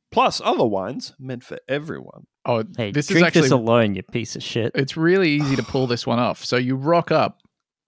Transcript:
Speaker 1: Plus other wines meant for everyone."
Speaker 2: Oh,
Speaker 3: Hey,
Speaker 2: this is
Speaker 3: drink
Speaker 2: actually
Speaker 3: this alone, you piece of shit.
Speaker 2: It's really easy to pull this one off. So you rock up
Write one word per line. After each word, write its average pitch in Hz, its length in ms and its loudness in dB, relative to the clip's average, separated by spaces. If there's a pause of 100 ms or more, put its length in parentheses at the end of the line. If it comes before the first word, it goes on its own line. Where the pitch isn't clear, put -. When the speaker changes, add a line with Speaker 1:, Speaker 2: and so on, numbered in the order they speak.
(100)
Speaker 1:
Plus 247 340 2
other 233 200 2
wines 104 560 -4
meant 131 240 -12
for - 140 -14 (100)
everyone." 135 580 -10 (180)
Speaker 2:
Oh, 113 200 0 (120)
Speaker 3:
Hey, 110 140 -2
Speaker 2:
this 143 160 -2
is - 80 -2
Speaker 3:
drink 170 140 6
Speaker 2:
actually 160 140 4
Speaker 3:
this 135 100 4
alone, 113 420 4
you 92 80 -8
piece - 340 -8
of - 60 -12
shit. 113 320 -4
Speaker 2:
It's 135 220 -4
really 170 340 2
easy 147 260 0
to 131 60 0
pull 131 240 -2
this 117 200 -2
one 120 120 0
off. 110 260 -2
So 123 120 -2
you 127 200 0
rock 165 360 0
up 117 280 0 (480)